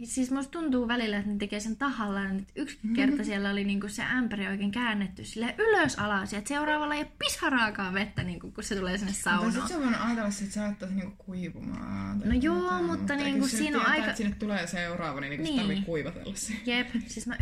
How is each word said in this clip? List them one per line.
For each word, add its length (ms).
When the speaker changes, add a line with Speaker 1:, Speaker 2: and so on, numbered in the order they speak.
Speaker 1:
Siis 260
musta 200
tuntuu 380
välillä, 300
että 120
ne 80
tekee 220
sen 160
tahallaan. 640
Et 180
yksi 260
Speaker 2:
Mhm. 120
Speaker 1:
kerta 300
siellä 260
oli 140
niinku 240
se 140
ämpäri 440
oikein 240
käännetty 540
silleen 340
ylös 400
alas, 340
ja 60
et 80
seuraavalla 480
ei 80
oo 160
pisaraakaan 760
vettä, 280
niinku, 280
kun 140
se 120
tulee 220
sinne 120
Speaker 2:
Mutta 200
Speaker 1:
saunaan. 220
Speaker 2:
sit 160
sä 120
voin 140
ajatella, 360
sit 220
sä 160
et 100
taas 140
niinku 260
kuivumaan 1000
tai 80
Speaker 1:
No 140
joo, 200
Speaker 2:
jotain, 220
Speaker 1:
mutta 140
Speaker 2:
mutta 180
Speaker 1:
niinku 220
Speaker 2:
kyllä 120
se 60
Speaker 1:
siinä 220
on 60
Speaker 2:
tietää, 80
Speaker 1:
aika 140
Speaker 2:
että 100
sinne 200
tulee 300
seuraava, 540
niin 100
niinku 160
se 60
Speaker 1:
Niin. 80
Speaker 2:
tarvii 220
kuivatella 520
siinä. 320
Speaker 1:
Jep. 220
Siis 200
mä 160